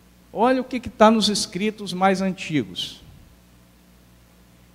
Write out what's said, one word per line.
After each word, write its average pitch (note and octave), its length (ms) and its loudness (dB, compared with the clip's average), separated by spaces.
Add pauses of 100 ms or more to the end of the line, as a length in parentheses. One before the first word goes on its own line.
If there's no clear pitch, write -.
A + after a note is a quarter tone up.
(320)
Olha B3+ 300 2
o B3 40 -6
que B3 160 -8
que A3+ 80 -12
tá G#3+ 200 6
nos A3 200 4
escritos G#3 640 -4
mais F#3+ 280 2
antigos. D3+ 800 -6 (1700)